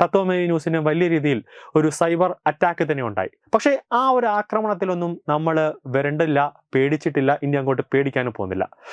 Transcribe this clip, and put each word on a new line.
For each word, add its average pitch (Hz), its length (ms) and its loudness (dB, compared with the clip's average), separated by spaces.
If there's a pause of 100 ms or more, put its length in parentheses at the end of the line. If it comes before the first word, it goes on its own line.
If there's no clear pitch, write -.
തത്വമയി 185 420 0
ന്യൂസിന് 165 320 0
വലിയ 156 300 2
രീതിയിൽ 147 360 0 (320)
ഒരു 156 140 4
സൈബർ 170 460 0 (120)
അറ്റാക്ക് 165 440 0
തന്നെ 139 120 -2
ഉണ്ടായി. 95 260 -4 (240)
പക്ഷേ 269 240 2 (160)
ആ 254 160 2
ഒരു 254 180 2
ആക്രമണത്തിലൊന്നും 208 1000 -2
നമ്മൾ 156 440 0 (140)
വരണ്ടില്ല, 143 680 0 (220)
പേടിച്ചിട്ടില്ല, 143 680 0
ഇനി 143 140 0
അങ്ങോട്ട് 135 240 0 (120)
പേടിക്കാനും 131 400 0
പോകുന്നില്ല. 92 360 -4 (240)